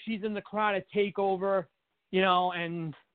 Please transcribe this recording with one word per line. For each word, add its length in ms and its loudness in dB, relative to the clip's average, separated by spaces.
she's 200 -6
in 100 -4
the 80 -6
crowd 340 -2
at 160 -6
TakeOver, 760 0
you 100 2
know, 300 4
and, 420 -4